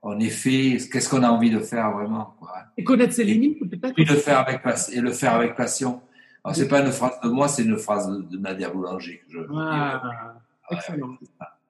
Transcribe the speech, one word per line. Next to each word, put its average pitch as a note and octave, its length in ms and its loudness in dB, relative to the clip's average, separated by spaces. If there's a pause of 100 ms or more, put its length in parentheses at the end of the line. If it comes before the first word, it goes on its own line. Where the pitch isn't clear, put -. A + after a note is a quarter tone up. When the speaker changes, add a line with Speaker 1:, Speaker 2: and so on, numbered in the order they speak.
Speaker 1:
on G#2 160 -6
est A2 100 0
fait, C3 480 2 (140)
qu'est-ce B2 180 -2
qu'on C3 140 4
a B2 60 6
envie A#2 220 6
de G#2+ 80 2
faire A2 340 -2
vraiment, G#2+ 460 -6
quoi. - 120 -18 (240)
Speaker 2:
Et B3+ 80 -6
connaître B3 300 4
ses A#3+ 80 0
Speaker 1:
Et A3 40 2
Speaker 2:
limites, A3+ 340 2
peut-être. B3+ 340 -6
Speaker 1:
puis D#3+ 100 6
le D#3 120 4
faire C#3+ 240 4
avec C3 240 -2
pas-, A#2+ 280 -2
et B2 80 -4
le B2 120 0
faire A#2+ 240 2
avec A#2 200 2
passion. B2 460 -2 (420)
Alors, - 120 -4
c'est D#3 80 4
Speaker 2:
Oui. C3 60 0
Speaker 1:
pas C#3+ 140 4
une C3+ 80 2
phrase B2 320 -2
de A#2 60 0
moi, C3+ 180 2
c'est B2 160 0
une A2 140 2
phrase G2 320 -2
de, F#2+ 140 -4
de F2 140 -12
Nadia F#2+ 340 -6
Boulanger F2+ 560 -8
que - 60 -20
je, E2+ 60 -12
Speaker 2:
Waouh, D3 200 -6
Speaker 1:
ouais, D3 420 -2 (720)
Speaker 2:
excellent. D3 500 -8
Speaker 1:
c'est - 80 -20 (100)
ça. - 200 -18 (100)